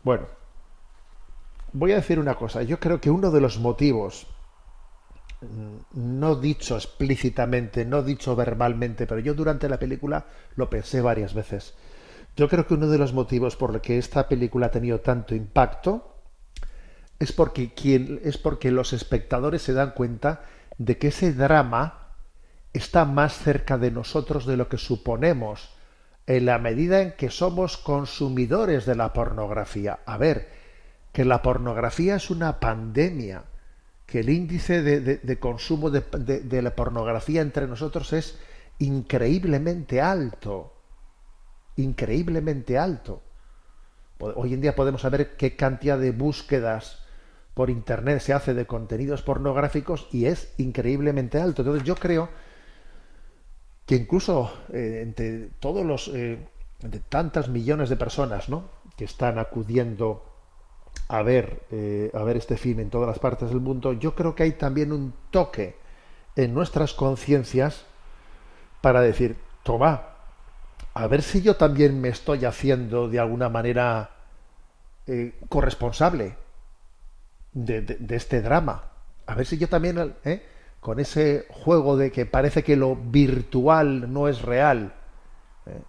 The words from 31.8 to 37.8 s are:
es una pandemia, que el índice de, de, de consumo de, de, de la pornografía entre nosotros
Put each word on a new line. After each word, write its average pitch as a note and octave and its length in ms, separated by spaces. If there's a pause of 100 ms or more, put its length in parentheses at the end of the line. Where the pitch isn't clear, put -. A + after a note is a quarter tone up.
es - 120
una E3 300
pandemia, A2+ 840 (600)
que B2 140
el A2+ 100
índice E3+ 540
de, D3 160
de, C3+ 180
de B2 220
consumo D3 500
de, C#3 120 (180)
de, C3+ 220
de B2+ 200
la A#2+ 140
pornografía A#2 680
entre C#3 240
nosotros C#3 480